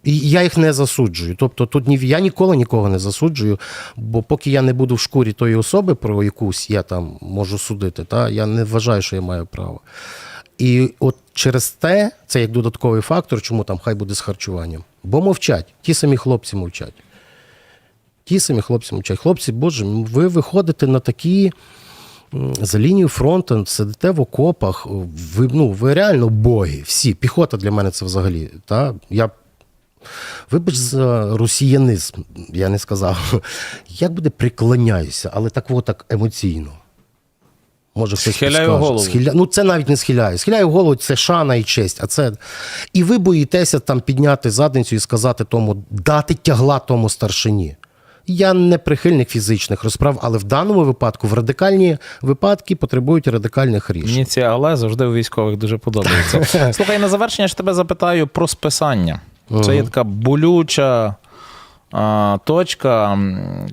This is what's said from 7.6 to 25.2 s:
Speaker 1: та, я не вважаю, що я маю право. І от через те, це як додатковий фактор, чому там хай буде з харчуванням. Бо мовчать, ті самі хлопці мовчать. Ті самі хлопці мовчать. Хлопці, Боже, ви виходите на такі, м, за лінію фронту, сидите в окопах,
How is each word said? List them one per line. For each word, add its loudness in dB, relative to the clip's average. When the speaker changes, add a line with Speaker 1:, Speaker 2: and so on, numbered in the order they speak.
Speaker 1:
та, -2
я -2
не 0
вважаю, 0
що -6
я -4
маю -6
право. -12
І 2
от 0
через 0
те, 0
це 0
як -2
додатковий 0
фактор, -2
чому -4
там -6
хай -2
буде -8
з -6
харчуванням. -8
Бо 0
мовчать, 0
ті -2
самі 2
хлопці -2
мовчать. -8
Ті 0
самі 0
хлопці -4
мовчать. -6
Хлопці, 0
Боже, -2
ви 0
виходите 0
на 4
такі, 0
м, -4
за 0
лінію 4
фронту, 0
сидите -2
в 0
окопах, -2